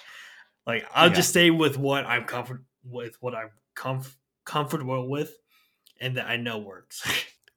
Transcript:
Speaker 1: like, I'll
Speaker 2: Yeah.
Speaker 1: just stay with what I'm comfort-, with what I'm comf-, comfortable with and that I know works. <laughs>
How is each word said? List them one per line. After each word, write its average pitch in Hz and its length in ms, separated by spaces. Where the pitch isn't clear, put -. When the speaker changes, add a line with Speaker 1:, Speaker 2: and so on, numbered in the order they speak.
Speaker 1:
like, 117 260
I'll 165 160
Speaker 2:
Yeah. 170 40
Speaker 1:
just 180 180
stay 170 200
with 151 260
what 139 300
I'm 117 180
comfort-, 123 400
with 120 380
what 123 140
I'm 110 160
comf-, 131 420
comfortable 135 640
with 147 260
and 127 160
that 120 100
I 117 100
know 117 220
works. - 480
<laughs> - 0